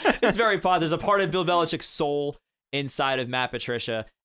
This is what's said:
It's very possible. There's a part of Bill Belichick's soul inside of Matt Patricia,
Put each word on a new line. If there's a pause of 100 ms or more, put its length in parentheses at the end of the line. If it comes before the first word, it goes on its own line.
(220)
It's
very
possible.
There's
a
part
of
Bill
Belichick's
soul (380)
inside
of
Matt
Patricia, (180)